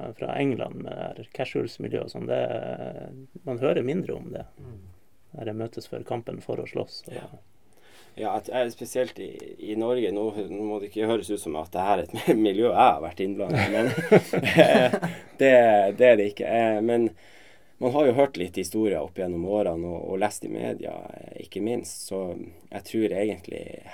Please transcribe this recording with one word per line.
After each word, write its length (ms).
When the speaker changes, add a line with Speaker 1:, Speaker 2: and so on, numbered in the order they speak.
Speaker 1:
fra 180
England 480
med 80
det 120
her 80
casuals-miljøet 800
og 20
sånn, 160
det, 120
man 160
hører 240
mindre 320
om 160
det. 100
Speaker 2:
Mm. 220
Speaker 1:
Der 180
det 80
møtes 320
før 160
kampen 400
for 160
å 80
slåss, 400
og 80
Speaker 3:
Ja. 140
Ja, 180
at, 120
eh, 200
spesielt 540
i, 80
i 80
Norge, 340
nå, 120
nå 160
må 140
det 100
ikke 180
høres 220
ut 100
som 160
at 160
det 140
her 160
er 60
et 300
<laughs> 100
miljø 200
jeg 80
har 240
vært 240
innblandet 380
i, 100
men, 180
<laughs> 420
eh, 300
det, 140
det 120
er 100
det 140
ikke. 180
Eh, 340
men 220
man 100
har 140
jo 60
hørt 240
litt 240
historier 400
opp 180
gjennom 300
årene 400
og, 140
og 80
lest 240
i 80
media, 400
eh, 300
ikke 180
minst, 460
så 80
jeg 160
tror 320
egentlig 460